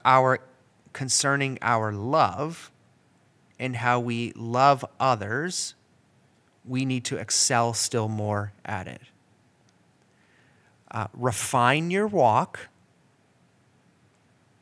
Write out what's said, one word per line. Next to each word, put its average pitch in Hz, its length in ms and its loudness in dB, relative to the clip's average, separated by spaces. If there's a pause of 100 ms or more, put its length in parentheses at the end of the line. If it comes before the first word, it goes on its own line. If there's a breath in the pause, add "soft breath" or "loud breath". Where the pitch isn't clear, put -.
our, 131 340 6 (540)
concerning 139 720 0
our 110 300 0
love 127 800 -2 (880)
and 127 180 -6
how 123 220 2
we 120 380 -4
love 123 480 2 (160)
others, 127 720 -2 (920)
we 127 200 -4
need 127 200 -2
to - 120 -6
excel 117 560 0
still 110 360 -2
more 104 440 -2 (120)
at 95 220 -8
it. - 140 -14 (1900 soft breath)
Uh, 110 240 -6
refine 127 760 2
your 202 160 0
walk, 147 600 0 (1900)